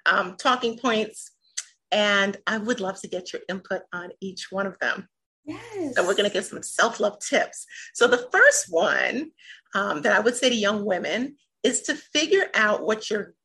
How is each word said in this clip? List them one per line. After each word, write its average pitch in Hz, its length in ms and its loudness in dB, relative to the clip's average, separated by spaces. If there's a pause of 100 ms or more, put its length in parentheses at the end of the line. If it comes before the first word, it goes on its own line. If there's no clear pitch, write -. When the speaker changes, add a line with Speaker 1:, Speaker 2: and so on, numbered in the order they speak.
Speaker 1:
um, 185 300 2
talking 247 420 0
points. 220 540 -2 (580)
And 202 560 2
I 208 100 -2
would 220 240 -2
love 190 220 -4
to - 60 -12
get 180 260 -8
your - 160 -10
input 185 320 -6 (100)
on 180 200 -12 (100)
each 185 280 -12
one 196 160 -4
of 185 120 -8
them. - 300 -4 (360)
Speaker 2:
Yes. 370 520 -8
Speaker 1:
So 180 100 2
we're 196 80 2
gonna 202 160 0
get - 160 -4
some - 160 -12
self-love 214 580 0
tips. - 460 -2 (280)
So 233 120 4
the 247 260 4
first 453 380 6
one, 165 600 0 (420)
um, 202 280 -2
that 214 100 4
I 196 80 4
would 240 160 2
say 269 120 2
to 240 60 2
young 208 320 0
women 190 500 -2 (260)
is 247 200 0
to 302 120 -2
figure 320 600 0
out 214 300 2
what 214 260 -2
you're 208 240 -4 (100)